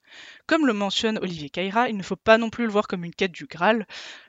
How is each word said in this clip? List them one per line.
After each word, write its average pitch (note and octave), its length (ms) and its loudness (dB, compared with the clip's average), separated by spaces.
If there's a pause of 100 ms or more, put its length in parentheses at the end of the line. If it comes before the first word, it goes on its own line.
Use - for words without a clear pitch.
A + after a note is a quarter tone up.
(460)
Comme D#4+ 200 4
le B3 60 4
mentionne G#3 460 -2
Olivier E3 320 -6
Caïra, G3 400 0
il G#3+ 80 -4
ne F#3 40 -6
faut F#3 140 -6
pas A3 220 6
non A3+ 100 -2
plus A#3+ 160 -4
le A3 80 -2
voir G#3 160 2
comme F3+ 160 -6
une E3+ 100 -12
quête F#3 180 -2
du D3+ 120 -16
Graal. F#3+ 420 2 (420)